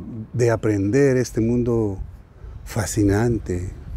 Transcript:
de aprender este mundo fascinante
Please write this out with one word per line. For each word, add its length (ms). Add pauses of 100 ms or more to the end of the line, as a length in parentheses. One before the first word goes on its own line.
(320)
de 200
aprender 680
este 240
mundo 560 (680)
fascinante 1080 (260)